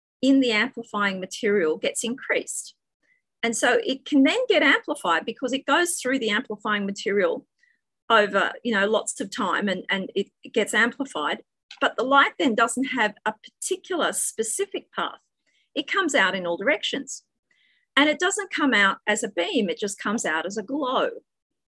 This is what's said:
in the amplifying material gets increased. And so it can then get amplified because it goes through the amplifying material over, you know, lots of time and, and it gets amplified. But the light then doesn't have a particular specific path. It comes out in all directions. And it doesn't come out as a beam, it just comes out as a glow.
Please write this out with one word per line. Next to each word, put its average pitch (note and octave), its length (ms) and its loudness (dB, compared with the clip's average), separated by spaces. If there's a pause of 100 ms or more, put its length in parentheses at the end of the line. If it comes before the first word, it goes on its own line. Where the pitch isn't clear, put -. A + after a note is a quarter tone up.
(220)
in C4+ 180 6
the B3 120 4
amplifying G#3 680 -2
material F#3+ 580 0
gets - 260 -4
increased. - 720 -6 (640)
And A#3 160 -2
so B3 260 2
it C4 220 -4
can C#4 180 4
then E4+ 240 4
get F#4+ 140 4
amplified C#4 640 2
because A3+ 260 -6
it C4+ 140 -4
goes E4+ 300 2
through C4 240 -2
the A3 100 -2
amplifying G#3 560 -2
material G3 640 -2 (640)
over, G3+ 420 4 (120)
you A#3+ 100 0
know, G3 120 2
lots - 360 -2
of G3 120 -10
time F#3+ 360 -2
and, F#3 200 -4
and F#3+ 240 -4
it G3 140 0 (260)
gets G#3 200 0
amplified. G#3+ 680 -2 (380)
But - 180 0
the - 60 0
light C4+ 340 4
then C#4+ 160 2
doesn't A#3+ 360 0
have A3 240 0 (120)
a G#3+ 80 -2
particular - 800 -4
specific - 800 -4
path. - 300 -6 (520)
It D4+ 160 -6
comes F#4 240 0
out F#3+ 220 2
in F#3 100 -4
all E3+ 120 -2
directions. - 640 -4 (720)
And D4 140 4
it D4+ 100 0
doesn't G4 340 -2
come C#4 200 2
out G3 240 4 (100)
as G#3+ 160 0
a G#3+ 60 -4
beam, D#4 400 -2
it D#3+ 100 -6
just G3+ 200 -6
comes A3+ 260 -4
out D#3+ 200 -2
as G3 120 -6
a G#3+ 60 -6
glow. B3+ 460 -2 (600)